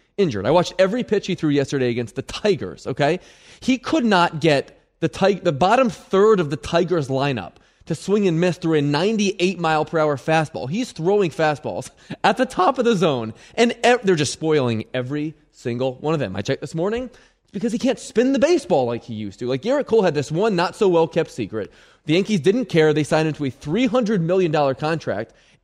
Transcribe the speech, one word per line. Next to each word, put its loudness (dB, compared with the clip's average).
injured. 0
I 2
watched 2
every 2
pitch -2
he -4
threw -2
yesterday 0
against -6
the -6
Tigers, -4
okay? -2
He 0
could 0
not 2
get 0
the 0
Ti-, 0
the 0
bottom 4
third 4
of -2
the -4
Tigers -2
lineup -2
to -6
swing 0
and 0
miss 2
through 0
a 2
ninety-eight 0
mile 0
per -4
hour 0
fastball. -2
He's -6
throwing 0
fastballs -4
at 2
the 0
top 0
of 0
the 2
zone, 0
and 2
e-, 6
they're 4
just 0
spoiling 0
every -6
single -6
one -2
of -2
them. -6
I -4
checked -4
this -12
morning. -4
It's -20
because -4
he -2
can't 0
spin 0
the 0
baseball 2
like -4
he -12
used -10
to. -6
Like, -2
Gerrit 0
Cole 4
had 2
this -4
one 0
not-so-well-kept 0
secret. -8
The -2
Yankees 0
didn't 2
care. 4
They 0
signed 0
him -4
to -6
a -4
three -2
hundred 0
million 0
dollar 0
contract, -6